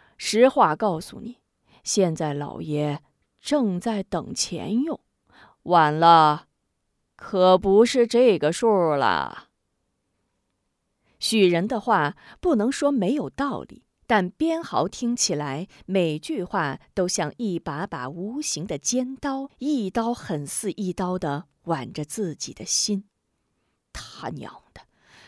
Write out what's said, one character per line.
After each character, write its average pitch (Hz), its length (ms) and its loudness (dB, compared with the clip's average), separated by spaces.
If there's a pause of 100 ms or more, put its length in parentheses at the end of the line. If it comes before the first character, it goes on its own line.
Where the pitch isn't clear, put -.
(180)
实 240 320 4
话 160 260 4
告 180 240 -2
诉 - 200 -14
你， - 180 -14 (460)
现 175 320 2
在 156 180 -4
老 143 280 -8
爷 147 420 -4 (360)
正 220 400 0
在 214 220 -4
等 - 320 -6
钱 185 480 -4
用， 311 180 -4 (640)
晚 160 300 4
了 160 540 6 (680)
可 185 420 4
不 196 280 6
是 240 220 2
这 233 320 4
个 151 120 2
数 175 440 2
了。” 95 480 0 (1800)
许 214 260 4
人 175 220 2
的 233 120 -2
话 180 360 2 (240)
不 349 160 2
能 220 160 2
说 285 200 0
没 233 240 0
有 202 120 -4
道 226 360 -6
理， - 240 -20 (180)
但 185 240 0
编 320 340 -4
豪 - 240 -2
听 240 280 -4
起 - 180 -2
来 147 340 -6 (200)
每 170 320 0
句 247 240 -6
话 160 360 -4 (140)
都 180 140 0
像 190 300 -4
一 196 200 -4
把 165 300 -8
把 127 200 -10
无 202 320 -10
形 185 280 -8
的 151 100 -6
尖 254 380 -4
刀， 269 420 -8
一 254 320 -4
刀 233 240 -2
狠 151 320 -8
似 - 280 -8
一 180 200 -6
刀 185 240 -4
地 147 300 -6 (160)
剜 139 280 -6
着 151 140 -8
自 175 300 -8
己 - 180 -12
的 - 100 -16
心。 - 460 -4 (840)
“他 - 380 -14
娘 - 320 -14 (140)
的， - 60 -20 (460)